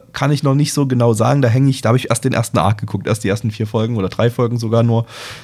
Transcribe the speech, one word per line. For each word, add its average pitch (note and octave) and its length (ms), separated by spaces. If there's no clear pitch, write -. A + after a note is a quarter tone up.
kann C#3+ 180
ich D3 100
noch C#3 140
nicht D3 180
so C#3+ 140
genau A#2+ 260
sagen. B2 300
Da B2 40
häng C3 200
ich, C3+ 160
da G#2+ 60
hab A#2 60
ich - 140
erst - 160
den C3 80
ersten A2+ 240
Arc G2 220
geguckt, - 260
erst - 180
die G2+ 60
ersten G#2 220
vier G#2+ 160
Folgen A2+ 300
oder F#2+ 120
drei A#2 220
Folgen A#2+ 260
sogar A#2 240
nur. A2+ 240